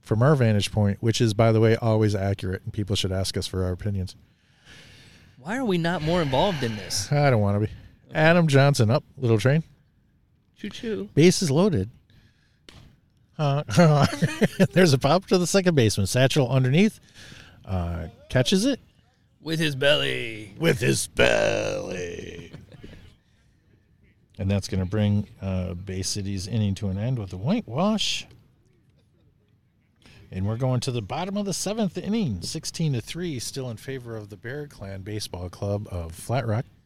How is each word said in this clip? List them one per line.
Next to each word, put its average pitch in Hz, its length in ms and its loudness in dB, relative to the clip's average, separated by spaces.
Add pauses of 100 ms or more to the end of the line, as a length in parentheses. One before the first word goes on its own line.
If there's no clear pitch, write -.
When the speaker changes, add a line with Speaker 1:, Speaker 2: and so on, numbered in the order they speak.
Speaker 1:
From 110 180 0
our 147 160 6
vantage 110 340 2
point, 101 320 0
which 113 200 0
is, 113 100 2
by 113 180 4
the 110 100 4
way, 113 160 6
always 110 380 2
accurate, 98 500 -4
and 110 80 -10
people 101 220 -4
should 92 180 -2
ask 95 260 -2
us 92 80 -6
for 92 180 -4
our 90 80 -2
opinions. 92 420 -6 (1200)
Speaker 2:
Why 165 180 -8
are 269 80 -4
we 185 140 0
not 165 240 0
more 170 180 2
involved 147 420 2
in 113 140 -2
this? 98 340 -6
Speaker 1:
I 143 200 4
don't 113 100 4
wanna 101 200 2
be. 110 80 0 (440)
Adam 165 360 4
Johnson 135 420 4
up, 143 120 2 (140)
Little 113 220 2
Train. 139 240 2 (920)
Speaker 2:
Choo-choo. 202 580 -8
Speaker 1:
Bases 170 360 4
loaded. 135 380 2 (1500)
Uh, 147 680 4 (400)
<laughs> - 260 2
there's 170 200 6
a 135 60 2
pop 156 300 2
to 185 100 4
the 175 80 2
second 180 280 2
baseman. 104 320 2
Satchel 131 440 2
underneath. 135 500 2 (640)
Uh, 85 440 -4 (200)
catches 190 380 2
it. 277 120 -2 (640)
Speaker 2:
With 160 180 -4
his 151 160 -2
belly. 127 840 0
Speaker 1:
With 156 220 2
his 123 280 0
belly. 85 1400 -2 (1900)
And 98 120 -4
that's 101 180 -2
gonna 95 180 -2
bring, 104 420 0 (120)
uh, 92 340 -6
Bay 95 280 -8
City's 98 460 -6
inning 104 280 0
to 101 120 -6
an 95 100 -4
end 123 200 -4
with 95 140 -10
a 95 40 -12
whitewash. 185 920 -4 (2000)
And 95 160 -4
we're 110 100 -2
going 127 240 0
to 135 100 -4
the 120 120 -4
bottom 175 340 -6
of 208 80 -4
the 196 80 -4
seventh 208 460 -4
inning. 175 440 -4
Sixteen 156 520 -6
to 113 80 -2
three, 165 360 -8
still 127 320 -8
in 110 60 -10
favor 120 400 -12
of 104 140 -14
the 107 60 -16
Bear 139 300 -10
Clan 98 360 -14
Baseball 92 480 -8
Club 101 400 -4
of 82 240 -8
Flat 123 320 -4
Rock. 107 180 -2 (220)